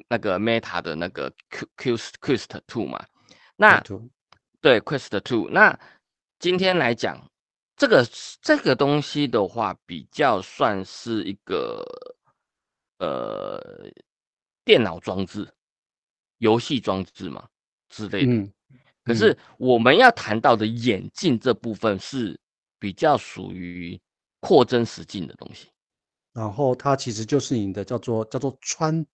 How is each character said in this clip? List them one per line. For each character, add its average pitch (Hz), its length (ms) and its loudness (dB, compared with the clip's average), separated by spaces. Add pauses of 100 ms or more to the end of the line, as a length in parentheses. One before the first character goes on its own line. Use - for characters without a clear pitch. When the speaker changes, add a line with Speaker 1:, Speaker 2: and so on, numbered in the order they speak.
Speaker 1:
那 120 100 -2
个 95 200 -2
Meta 110 420 -2
的 82 140 -8
那 82 140 -6
个 69 240 -8 (180)
Q-，Q-，Quest - 1160 -6
Two 107 180 -4
嘛。 50 180 -10 (520)
那， 196 240 6
Speaker 2:
Quest - 40 -18
Two。 110 240 -12 (520)
Speaker 1:
对， 123 220 6
Quest 123 400 -6
Two。 113 280 -2
那 196 260 4 (600)
今 180 200 0
天 185 180 2
来 123 180 0
讲， 92 240 -6 (580)
这 285 120 2
个， 151 180 6 (360)
这 - 160 2
个 131 180 2
东 143 240 2
西 147 260 -4
的 113 220 0
话， 101 260 -4 (120)
比 85 240 -12
较 123 320 2
算 101 420 -2
是 110 400 -6
一 98 80 -8 (120)
个， 57 380 -4 (1160)
呃， 50 880 -8 (800)
电 165 160 6
脑 90 180 -2
装 98 240 -4
置、 98 240 -10 (880)
游 113 200 4
戏 127 200 -4
装 98 240 -2 (120)
置 92 160 -12
嘛 53 160 -14 (420)
之 - 200 -12
类 101 180 0
的。 123 60 4
Speaker 2:
嗯。 101 200 -2 (500)
Speaker 1:
可 117 120 0
是 196 200 4 (220)
我 127 220 4
们 123 180 6
要 247 140 8
谈 - 280 -2
到 120 160 4
的 107 120 0
眼 113 480 -2
镜 135 240 0
这 120 160 0
部 113 180 -8
分 104 260 0
是 117 400 -8 (400)
比 101 140 -6
较 151 240 4
属 95 340 -8
于 90 480 -12 (420)
扩 - 240 6
增 120 220 2
实 87 180 -12
境 87 220 -10
的 50 80 -16
东 - 200 -20
西。 - 140 -20 (640)
Speaker 2:
然 110 200 -6
后 127 240 0
它 139 180 0
其 131 160 -6
实 110 140 -6
就 139 160 0
是 131 160 -4
你 98 160 -2
的 98 120 -6
叫 120 140 -6
做， 110 280 -4
叫 - 120 -8
做 131 220 -6
穿 160 540 -4